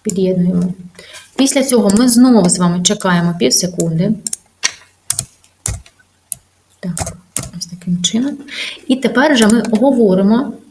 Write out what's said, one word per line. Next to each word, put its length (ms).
Під'єднуємо. 720
Після 280
цього 260
ми 200
знову 400
з 100
вами 240
чекаємо 560
пів 140
секунди. 580
Так, 380
ось 80
таким 380
чином. 340
І 80
тепер 420
же 100
ми 240
говоримо 840